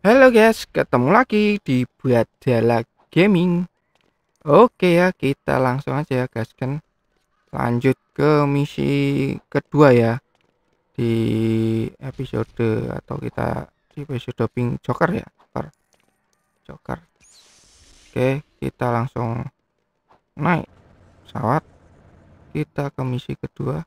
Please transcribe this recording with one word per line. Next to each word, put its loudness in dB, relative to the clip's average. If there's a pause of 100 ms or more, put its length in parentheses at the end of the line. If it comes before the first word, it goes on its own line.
Halo 8
guys, 4
ketemu 0
lagi 2
di 0
Badala 0 (240)
Gaming. 2 (800)
Oke 4
ya, 2
kita -4
langsung -2
aja -4
ya, -4
gasken. -8 (720)
Lanjut -2 (160)
ke 2
misi -2 (160)
kedua 4
ya. 2 (720)
Di -4 (880)
episode -6
atau -10
kita -6 (320)
di -12
episode -6
Pink -6
Joker -2
ya, -6
Joker. -14 (960)
Joker. -12 (1080)
Oke, -2 (160)
kita -4
langsung -4 (960)
naik -2 (560)
pesawat. -4 (880)
Kita -6
ke -10
misi -6
kedua. -8